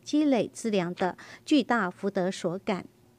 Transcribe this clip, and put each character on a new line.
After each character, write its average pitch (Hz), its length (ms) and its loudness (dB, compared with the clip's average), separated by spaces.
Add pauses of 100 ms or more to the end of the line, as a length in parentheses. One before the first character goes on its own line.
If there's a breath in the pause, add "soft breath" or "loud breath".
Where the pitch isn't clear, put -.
积 302 220 0
累 254 280 2
资 - 180 -6
粮 180 240 0
的 180 220 -2 (280 loud breath)
巨 285 180 4
大 208 260 0
福 196 220 -6
德 190 220 0
所 180 260 -4
感。 190 260 -4 (340)